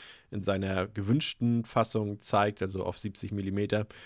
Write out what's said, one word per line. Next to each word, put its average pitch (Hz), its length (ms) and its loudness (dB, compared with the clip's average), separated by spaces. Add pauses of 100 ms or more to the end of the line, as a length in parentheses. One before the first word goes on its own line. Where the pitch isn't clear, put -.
(300)
in 101 140 -6
seiner 95 420 0
gewünschten 117 800 0
Fassung 107 560 0
zeigt, 104 420 2
also 95 220 -2
auf 90 160 -4
siebzig 101 320 -8
Millimeter. 101 560 0 (180)